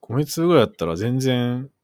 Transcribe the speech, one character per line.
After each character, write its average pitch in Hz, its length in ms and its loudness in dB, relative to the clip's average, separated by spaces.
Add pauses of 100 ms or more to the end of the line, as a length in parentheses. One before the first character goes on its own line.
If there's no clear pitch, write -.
米 135 240 -4
粒 165 240 -4
ぐ 175 60 4
ら 131 80 6
い 107 40 4
だ 107 40 -4
っ - 40 -20
た 82 120 -4
ら 82 80 -2
全 120 240 -2
然、 127 500 -2 (140)